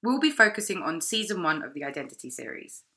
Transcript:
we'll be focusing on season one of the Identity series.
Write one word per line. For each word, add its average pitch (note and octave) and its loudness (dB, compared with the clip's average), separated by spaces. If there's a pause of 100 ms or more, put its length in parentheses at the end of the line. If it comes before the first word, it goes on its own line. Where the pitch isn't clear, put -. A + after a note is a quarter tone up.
we'll B3 2
be D4+ 6
focusing G#3 4
on D#3+ -2
season G#3+ -2
one D#3 2
of C#3 -10
the C#3+ -6
Identity C#3 -8
series. - -12 (160)